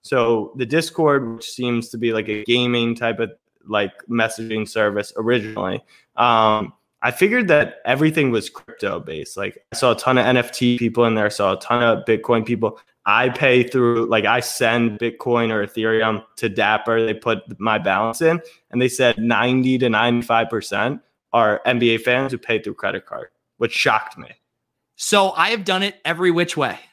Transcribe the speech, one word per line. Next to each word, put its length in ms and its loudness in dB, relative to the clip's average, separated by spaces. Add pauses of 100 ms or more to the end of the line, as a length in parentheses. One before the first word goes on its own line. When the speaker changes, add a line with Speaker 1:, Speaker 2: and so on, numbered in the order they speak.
Speaker 1:
So 520 0
the 100 -4
Discord, 680 0
which 160 -16
seems 380 -4
to 100 -12
be, 140 0
like, 160 -2
a 160 -6
gaming 500 0
type 240 -4
of, 140 -4 (340)
like, 260 -2 (160)
messaging 580 -2
service 500 -2
originally, 640 -2 (340)
um, 560 2 (300)
I 80 0
figured 380 2
that 360 2
everything 460 2
was 180 -2
crypto 520 -8
based. 360 -12
Like, 260 -10 (100)
I 40 -12
saw 160 2
a 40 0
ton 200 0
of 80 4
N 140 4
F 140 -2
T 260 0
people 260 2
in 100 2
there. 120 0
I 20 2
saw 240 0
a 80 -2
ton 220 0
of 240 2
Bitcoin 400 0
people. 340 -2 (240)
I 260 2
pay 340 4
through, 420 2
like, 200 2
I 140 2
send 580 0
Bitcoin 520 -2
or 160 -2
Ethereum 580 0 (120)
to 120 -4
Dapper. 560 0
They 100 -2
put 440 -6
my 200 0
balance 420 -2
in, 200 2 (300)
and 100 -2
they 80 2
said 300 2
ninety 600 2
to 100 2
ninety-five 640 2
percent 500 -4 (320)
are 340 2
N 120 2
B 160 4
A 40 -2
fans 340 0
who 60 -8
pay 240 -2
through 120 -8
credit 320 -6
card, 220 -14 (280)
which 160 -4
shocked 460 -2
me. 100 -20 (680)
Speaker 2:
So 360 2
I 180 0
have 140 -4
done 180 -2
it 220 -6
every 260 0
which 260 0
way. 220 -4 (140)